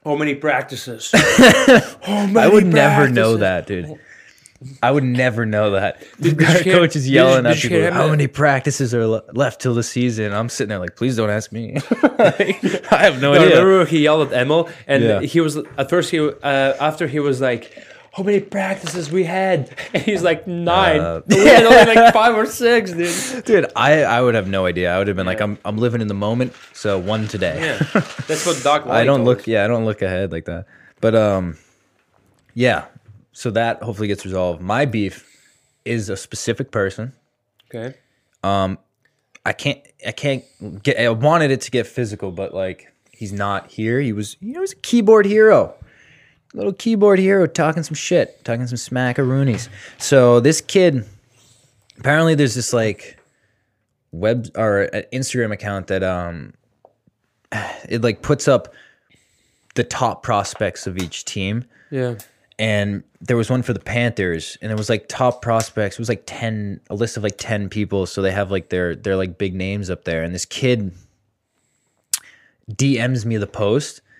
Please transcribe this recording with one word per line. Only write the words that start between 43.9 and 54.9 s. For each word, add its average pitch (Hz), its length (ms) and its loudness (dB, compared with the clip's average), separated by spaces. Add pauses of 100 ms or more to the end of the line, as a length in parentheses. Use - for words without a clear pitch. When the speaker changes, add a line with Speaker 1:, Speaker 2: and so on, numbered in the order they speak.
Speaker 2:
He 127 140 -4
was, 104 260 -10
you 214 140 -12
know, 349 80 -8
he's 392 100 -6
a - 60 -20
keyboard 220 480 4
hero. 208 480 4 (800)
Little 202 180 -6
keyboard 202 480 2
hero 190 260 4
talking 160 380 -2
some 151 120 -8
shit, - 500 -2
talking 120 220 -4
some 120 100 -8
smackaroonies. 127 880 -2 (300)
So 123 420 6
this 147 220 2
kid, 160 420 2 (960)
apparently 160 360 2
there's 135 200 0
this, 123 160 -6
like, 110 480 -4 (920)
web 110 420 -2
or 101 280 0
an - 280 -6